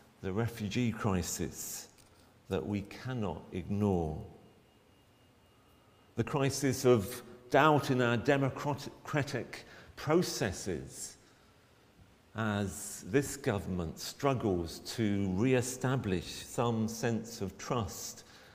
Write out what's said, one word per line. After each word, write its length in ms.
the 100
refugee 600
crisis 1000
that 160
we 180
cannot 580
ignore. 680
The 80
crisis 640
of 360
doubt 420
in 100
our 140
democratic 1500
processes 1160
as 680
this 280
government 640
struggles 840
to 480
re-establish 920
some 640
sense 540
of 160
trust 640